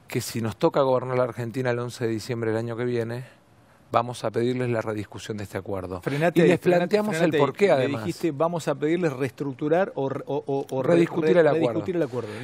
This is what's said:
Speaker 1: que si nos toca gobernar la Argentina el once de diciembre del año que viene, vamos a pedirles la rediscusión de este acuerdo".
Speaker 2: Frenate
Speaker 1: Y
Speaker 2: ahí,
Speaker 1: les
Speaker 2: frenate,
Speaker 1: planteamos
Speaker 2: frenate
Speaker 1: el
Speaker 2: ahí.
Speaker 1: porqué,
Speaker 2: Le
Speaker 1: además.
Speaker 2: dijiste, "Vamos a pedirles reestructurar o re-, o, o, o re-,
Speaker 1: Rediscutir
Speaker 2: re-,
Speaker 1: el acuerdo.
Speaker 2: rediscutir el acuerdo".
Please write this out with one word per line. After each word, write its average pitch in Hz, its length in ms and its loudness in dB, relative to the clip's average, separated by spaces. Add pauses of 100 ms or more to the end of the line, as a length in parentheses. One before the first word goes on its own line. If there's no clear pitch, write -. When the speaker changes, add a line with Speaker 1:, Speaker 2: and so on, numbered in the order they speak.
Speaker 1:
que 123 140 -4
si - 200 -6
nos 110 140 -4
toca 160 260 2
gobernar 127 360 0
la 123 80 2
Argentina 123 460 -4
el 120 80 -2
once 120 260 -6
de 113 60 0
diciembre 113 400 -4
del 110 80 0
año 117 180 -6
que 123 80 -4
viene, 120 400 -4 (680)
vamos 120 320 0
a 113 80 -2
pedirles 123 380 0
la 117 120 0
rediscusión 107 540 -6
de 104 80 -8
este 101 140 -8
acuerdo". 92 440 -6
Speaker 2:
Frenate 160 380 0
Speaker 1:
Y 170 40 8
Speaker 2:
ahí, 170 60 8
Speaker 1:
les 170 120 4
Speaker 2:
frenate, 175 180 4
Speaker 1:
planteamos 208 380 0
Speaker 2:
frenate 170 120 2
Speaker 1:
el 147 60 0
Speaker 2:
ahí. 147 100 4
Speaker 1:
porqué, 165 200 2
Speaker 2:
Le 185 80 6
Speaker 1:
además. 135 320 0
Speaker 2:
dijiste, 170 260 -2
"Vamos 165 380 -2
a 143 60 0
pedirles 156 360 0
reestructurar 143 840 -2
o 135 120 -2
re-, 135 180 -6
o, 143 220 -4
o, 139 220 -2
o 131 140 -2
re-, 170 100 4
Speaker 1:
Rediscutir 170 400 4
Speaker 2:
re-, 175 80 6
Speaker 1:
el 151 60 8
acuerdo. 156 200 4
Speaker 2:
rediscutir 113 300 -2
el 160 60 2
acuerdo". 117 260 -6 (140)